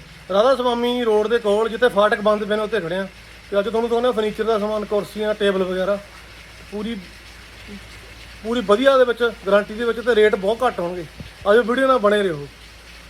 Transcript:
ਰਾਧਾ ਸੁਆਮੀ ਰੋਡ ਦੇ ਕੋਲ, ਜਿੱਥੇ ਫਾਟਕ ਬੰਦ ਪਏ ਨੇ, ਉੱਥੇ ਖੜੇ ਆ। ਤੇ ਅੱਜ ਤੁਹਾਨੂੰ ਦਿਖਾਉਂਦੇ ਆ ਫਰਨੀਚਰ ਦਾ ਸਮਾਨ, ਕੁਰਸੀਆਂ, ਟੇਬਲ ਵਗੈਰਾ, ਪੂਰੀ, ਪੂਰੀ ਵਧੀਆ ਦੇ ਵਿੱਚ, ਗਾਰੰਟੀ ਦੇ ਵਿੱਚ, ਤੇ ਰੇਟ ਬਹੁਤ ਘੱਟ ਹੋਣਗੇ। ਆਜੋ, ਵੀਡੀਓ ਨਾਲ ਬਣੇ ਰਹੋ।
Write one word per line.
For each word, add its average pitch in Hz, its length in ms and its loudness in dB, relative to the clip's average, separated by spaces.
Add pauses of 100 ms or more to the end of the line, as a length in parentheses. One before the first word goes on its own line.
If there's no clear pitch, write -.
(320)
ਰਾਧਾ 233 240 4
ਸੁਆਮੀ 240 480 -2
ਰੋਡ 214 240 2
ਦੇ 233 120 0
ਕੋਲ, 208 300 0
ਜਿੱਥੇ 226 200 2
ਫਾਟਕ 208 320 2
ਬੰਦ 208 220 2
ਪਏ 208 120 -2
ਨੇ, 214 60 -2
ਉੱਥੇ 214 180 -4
ਖੜੇ 165 160 -4
ਆ। 190 120 -4 (440)
ਤੇ 196 80 0
ਅੱਜ 196 60 0
ਤੁਹਾਨੂੰ 226 240 -2
ਦਿਖਾਉਂਦੇ 233 180 0
ਆ 247 40 2
ਫਰਨੀਚਰ 214 320 -2
ਦਾ 220 160 0
ਸਮਾਨ, 214 260 -4
ਕੁਰਸੀਆਂ, 208 480 -4
ਟੇਬਲ 196 300 0
ਵਗੈਰਾ, 185 360 -2 (720)
ਪੂਰੀ, 214 240 -8 (1500)
ਪੂਰੀ 233 180 -2
ਵਧੀਆ 247 360 4
ਦੇ 254 60 6
ਵਿੱਚ, 233 280 2 (160)
ਗਾਰੰਟੀ 202 260 2
ਦੇ 233 120 -6
ਵਿੱਚ, 226 140 -2
ਤੇ 226 160 0
ਰੇਟ 214 200 4
ਬਹੁਤ 202 220 -2 (100)
ਘੱਟ 214 120 -4
ਹੋਣਗੇ। 175 260 -6 (420)
ਆਜੋ, 220 160 6
ਵੀਡੀਓ 247 240 0
ਨਾਲ 254 120 2
ਬਣੇ 208 240 2
ਰਹੋ। 151 240 -6 (640)